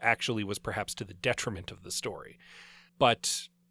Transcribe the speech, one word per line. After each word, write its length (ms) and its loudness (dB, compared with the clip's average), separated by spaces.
actually 400 2
was 160 -4
perhaps 360 -4
to 80 -6
the 120 -14
detriment 560 -2
of 100 -16
the 100 -10
story. 460 -6
But, 480 4